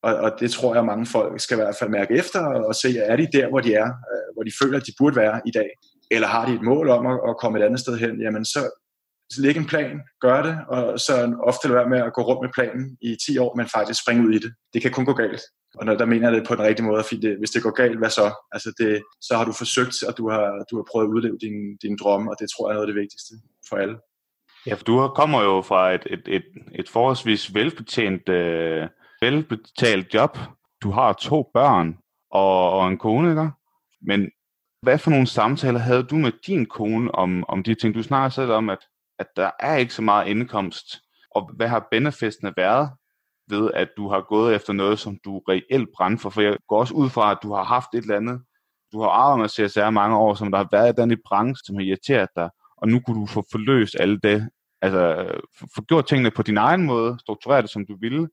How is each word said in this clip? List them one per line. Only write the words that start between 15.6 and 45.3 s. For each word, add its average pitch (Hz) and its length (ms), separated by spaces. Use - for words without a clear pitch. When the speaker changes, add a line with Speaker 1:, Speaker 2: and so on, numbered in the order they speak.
Speaker 1:
Og - 100
når, 110 100
der 117 100
mener 117 240
jeg 113 100
det 110 80
på 120 80
den 110 80
rigtige 110 220
måde, 107 180
fordi 107 180
det, 107 160
hvis 107 120
det 117 140
går 113 80
galt, 120 260
hvad 113 120
så? 104 220
Altså 107 260
det, 107 240
så - 160
har 113 80
du 113 60
forsøgt, 127 560
og - 100
du 113 120
har, 101 420
du 120 40
har 107 160
prøvet 110 140
at 107 100
udleve 113 260
din, 104 360
din 104 200
drømme, 104 340
og 101 80
det 104 100
tror 104 200
jeg 107 40
er - 20
noget 107 120
af 104 60
det 104 80
vigtigste - 320
for - 80
alle. 101 200
Speaker 2:
Ja, 113 60
for 101 100
du 117 140
har, 135 100
kommer 143 360
jo 98 180
fra 92 300
et, 90 180
et, - 180
et, 92 160
et - 140
forholdsvis 113 640
velbetjent, 107 760
øh, 82 580
velbetalt 117 920
job. 120 240
Du 101 80
har 110 220
to - 400
børn 98 440
og, 95 400
og 95 160
en 95 100
kone, 123 320
ikke? 156 200
Men 101 280
hvad 127 160
for 160 140
nogle 135 160
samtaler 123 520
havde 123 240
du 135 120
med 147 160
din 170 180
kone 110 500
om, 90 320
om 95 160
de 110 120
ting? 110 200
Du 113 80
snakker 135 260
selv 127 220
om, 110 180
at, 95 100
at 98 160
der 95 240
er 147 160
ikke 123 180
så - 80
meget 104 260
indkomst. 104 580
Og 104 240
hvad 117 120
har 117 240
benefitsene 113 680
været 113 320
ved, 104 240
at 92 240
du 101 120
har 98 200
gået 110 260
efter 104 180
noget, 98 260
som 101 260
du 98 140